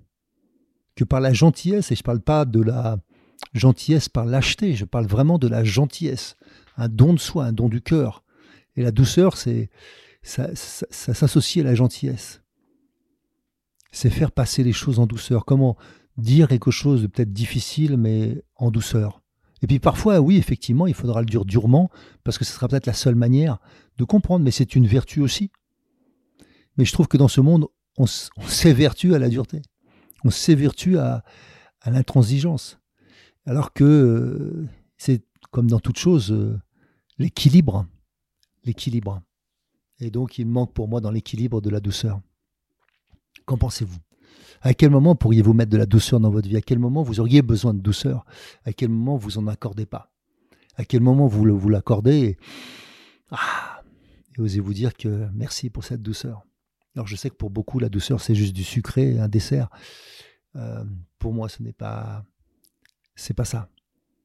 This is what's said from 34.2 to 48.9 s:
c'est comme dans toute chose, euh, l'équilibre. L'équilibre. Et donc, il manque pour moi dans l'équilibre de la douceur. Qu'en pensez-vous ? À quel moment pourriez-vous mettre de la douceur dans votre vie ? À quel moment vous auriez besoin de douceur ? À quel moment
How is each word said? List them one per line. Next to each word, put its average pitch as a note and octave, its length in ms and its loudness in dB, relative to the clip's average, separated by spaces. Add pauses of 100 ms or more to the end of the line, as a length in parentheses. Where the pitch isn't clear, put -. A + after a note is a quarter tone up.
c'est - 280 -2 (260)
comme A#2+ 200 0
dans A2+ 100 2
toute - 180 -6
chose, C#3 340 2
euh, G#2+ 280 -4 (580)
l'équilibre. C3 680 2 (800)
L'équilibre. A2 580 -6 (800)
Et A#2 100 -10
donc, A#2+ 280 -6
il A#2 80 -4
manque A#2+ 280 -4
pour A2 140 -4
moi A#2 120 -4
dans G#2+ 100 -6
l'équilibre A2+ 500 -4
de G#2 100 -4
la G#2 100 -4
douceur. G2+ 400 -6 (1300)
Qu'en C3 100 -4
pensez-vous ? G2+ 420 -4 (640)
À B2+ 100 2
quel D3 160 4
moment C#3+ 260 6
pourriez-vous A2+ 380 4
mettre A2+ 180 4
de G#2+ 60 2
la G#2+ 80 4
douceur A2 360 2
dans A2 100 4
votre G2+ 180 -2
vie ? G#2+ 80 -2
À G#2+ 60 0
quel B2 160 -2
moment B2+ 240 0
vous A2+ 180 -4
auriez B2 220 6
besoin A2+ 320 0
de G2 60 -4
douceur ? A2+ 440 -2 (400)
À A2+ 80 -8
quel B2 160 -4
moment A#2 300 -2